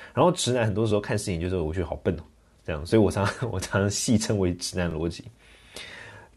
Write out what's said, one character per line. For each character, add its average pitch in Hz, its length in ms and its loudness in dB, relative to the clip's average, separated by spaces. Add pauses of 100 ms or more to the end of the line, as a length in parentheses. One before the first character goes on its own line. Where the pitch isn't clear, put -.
(120)
然 135 120 4
后 175 80 6
直 - 200 0
男 120 120 2
很 107 100 2
多 107 100 2
时 107 100 2
候 104 60 4
看 104 160 -2
事 104 80 -4
情 87 160 -2
就 90 80 -2
是 92 80 0
我 78 160 -2
觉 92 80 -2
得 82 60 -2
好 78 100 -6
笨 - 200 -2
哦， 82 60 -10 (420)
这 - 80 -6
样， 76 120 -6
所 113 140 4
以 - 20 8
我 95 80 6
常 98 160 0
常， 98 240 -2
<laughs> 107 40 -8
我 92 80 -4
常 - 200 0
常 101 80 2
戏 104 300 2
称 107 220 0
为 90 140 2
直 - 220 -8
男 87 160 0
逻 80 160 -4
辑。 - 160 -8 (1120)